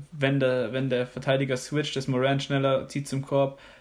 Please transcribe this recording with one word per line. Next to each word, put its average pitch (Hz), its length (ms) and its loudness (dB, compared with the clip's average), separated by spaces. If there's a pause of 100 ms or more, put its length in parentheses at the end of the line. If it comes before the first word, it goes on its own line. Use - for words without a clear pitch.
(100)
wenn 139 300 2
der, 127 320 2
wenn 131 180 -2
der 123 160 0
Verteidiger 135 500 0
switcht, 147 400 -4
ist 135 120 -4
Morant 135 340 2
schneller, 135 460 0
zieht 139 180 -6
zum 135 160 -4
Korb, 139 380 0 (200)